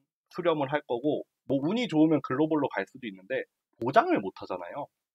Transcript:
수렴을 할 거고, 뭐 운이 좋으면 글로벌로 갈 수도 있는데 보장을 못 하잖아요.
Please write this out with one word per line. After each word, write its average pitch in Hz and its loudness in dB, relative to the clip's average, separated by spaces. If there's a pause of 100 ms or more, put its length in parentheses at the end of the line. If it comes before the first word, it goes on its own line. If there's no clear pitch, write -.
(320)
수렴을 156 0
할 147 0
거고, 123 -2 (220)
뭐 135 0
운이 220 0
좋으면 156 4
글로벌로 151 0
갈 98 -4
수도 127 -12
있는데 101 -6 (380)
보장을 233 4
못 95 -6
하잖아요. 98 -8 (280)